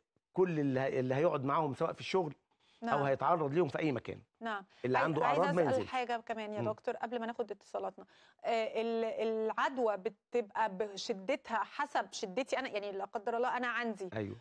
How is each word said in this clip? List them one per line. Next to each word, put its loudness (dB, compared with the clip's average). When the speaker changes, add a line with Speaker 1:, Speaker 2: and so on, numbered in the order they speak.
Speaker 1:
كل 2
اللي 2
هي-، 0
اللي 2
هيقعد 2
معاهم 2
سواء 0
في -10
الشغل 0
أو -4
Speaker 2:
نعم. 2
Speaker 1:
هيتعرض 2
ليهم 4
في -4
أي 2
مكان. -4
Speaker 2:
نعم. -6
Speaker 1:
اللي 4
Speaker 2:
عايز-، 4
Speaker 1:
عنده 2
Speaker 2:
عايزة 4
Speaker 1:
أعراض 4
ما 6
Speaker 2:
أسأل 4
Speaker 1:
ينزلش. 0
Speaker 2:
حاجة -2
كمان -4
يا -2
Speaker 1:
مم. 0
Speaker 2:
دكتور -2
قبل -4
ما -4
ناخد -4
اتصالاتنا. -8
آه، -4
ال-، 0
العدوى 0
بتبقى -2
بشدتها -4
حسب -4
شدتي -2
أنا، -2
يعني -4
لا -4
قدر -4
الله 2
أنا 0
عندي -2
Speaker 1:
أيوه. -4